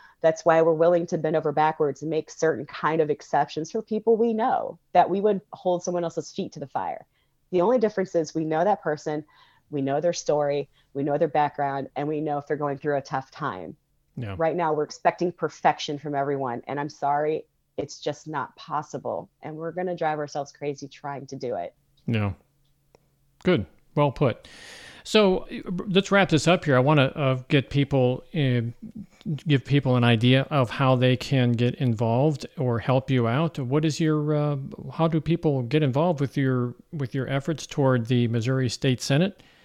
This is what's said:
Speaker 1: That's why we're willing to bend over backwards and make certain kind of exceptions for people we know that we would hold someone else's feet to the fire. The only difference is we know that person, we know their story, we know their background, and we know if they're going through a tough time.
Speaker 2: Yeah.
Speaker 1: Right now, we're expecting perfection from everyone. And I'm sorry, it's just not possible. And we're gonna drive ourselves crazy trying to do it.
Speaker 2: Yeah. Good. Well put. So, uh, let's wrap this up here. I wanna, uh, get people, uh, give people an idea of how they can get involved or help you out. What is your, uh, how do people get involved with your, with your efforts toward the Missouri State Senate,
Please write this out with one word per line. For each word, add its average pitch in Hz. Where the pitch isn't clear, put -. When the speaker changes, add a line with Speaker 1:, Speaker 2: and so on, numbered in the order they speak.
Speaker 1:
That's 160
why 165
we're 165
willing 165
to 175
bend 156
over 151
backwards 156
and 151
make 156
certain 147
kind 160
of 151
exceptions 151
for 220
people 220
we 233
know 220
that 175
we 196
would 202
hold 180
someone 175
else's 165
feet -
to 156
the 147
fire. 90
The 180
only 233
difference 208
is 160
we 160
know 160
that 208
person, 151
we 147
know 135
their 175
story, 143
we 139
know 147
their 160
background, 143
and 147
we 151
know 151
if 143
they're 151
going 143
through 147
a 135
tough 135
time. 92
Speaker 2:
Yeah. 107
Speaker 1:
Right 160
now, 165
we're 147
expecting -
perfection 151
from 147
everyone. 135
And 139
I'm 147
sorry, 147
it's -
just -
not 151
possible. 143
And 156
we're 165
gonna 180
drive 156
ourselves 143
crazy 143
trying 139
to -
do 127
it. 87
Speaker 2:
Yeah. 107
Good. 147
Well 147
put. -
So, 190
uh, -
let's 196
wrap 196
this 151
up 180
here. 143
I 127
wanna, 135
uh, 131
get 139
people, 131
uh, 131
give 139
people 131
an 120
idea 120
of 135
how 131
they 127
can 123
get 120
involved 120
or 123
help 131
you 127
out. 147
What 143
is 151
your, 151
uh, 147
how 165
do 160
people 156
get 127
involved 147
with 139
your, 127
with 139
your 135
efforts 139
toward 131
the 120
Missouri 123
State 127
Senate, 170